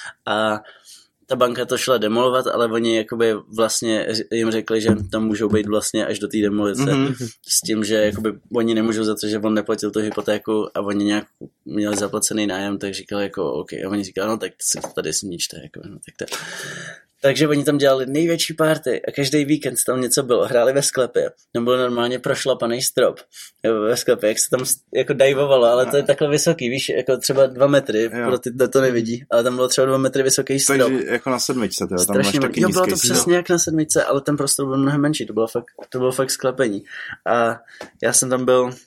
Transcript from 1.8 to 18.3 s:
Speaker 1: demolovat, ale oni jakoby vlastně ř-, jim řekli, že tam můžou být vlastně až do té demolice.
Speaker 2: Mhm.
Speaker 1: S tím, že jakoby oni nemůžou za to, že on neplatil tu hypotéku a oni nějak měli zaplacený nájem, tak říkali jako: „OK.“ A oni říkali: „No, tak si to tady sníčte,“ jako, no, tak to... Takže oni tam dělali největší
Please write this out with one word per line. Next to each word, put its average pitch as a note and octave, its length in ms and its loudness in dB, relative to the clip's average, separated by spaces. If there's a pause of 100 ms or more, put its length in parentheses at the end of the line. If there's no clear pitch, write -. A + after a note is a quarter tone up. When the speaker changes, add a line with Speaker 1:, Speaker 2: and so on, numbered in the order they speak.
Speaker 1:
demolovat, B2 500 2
ale A#2 200 2
oni A#2 300 2
jakoby A2+ 360 0 (220)
vlastně A2 540 0
ř-, A2 220 -2
jim A2+ 200 0
řekli, A2 300 0
že A2 80 2 (220)
tam A2 140 -2
můžou G#2+ 240 0
být G#2 180 0
vlastně G#2 380 -2
až G#2 140 -4
do G#2 80 -4
té G#2+ 140 -4
demolice. G#2 540 0
Speaker 2:
Mhm. C3+ 180 0 (340)
Speaker 1:
S - 140 0
tím, A2 220 -2
že G#2 120 0
jakoby G#2+ 380 0 (220)
oni A2+ 180 2
nemůžou A2 300 0
za G#2+ 180 0
to, G#2+ 60 -4
že G#2+ 120 -2
on A2 140 0
neplatil G#2+ 380 -2
tu G#2+ 80 -2
hypotéku G#2+ 760 -2
a G2 40 -2
oni G2+ 240 -2
nějak G#2 200 0 (400)
měli G#2 320 -2
zaplacený G#2 500 -2
nájem, G2 300 -4
tak G2 160 -8
říkali G2+ 300 -6
jako: G2 300 -4
„OK.“ F2 200 -8
A - 160 -8
oni G#2 140 -2
říkali: F#2+ 260 -6
„No, A2+ 80 -2
tak F#2+ 140 -8 (100)
si - 200 -4
to - 60 -8
tady - 260 -6
sníčte,“ F2 500 -8
jako, - 260 -20
no, - 160 -18
tak - 240 -14
to... - 60 -8 (880)
Takže C#3 260 4
oni D3 160 2
tam D3 140 2
dělali C3+ 280 4
největší E3 480 0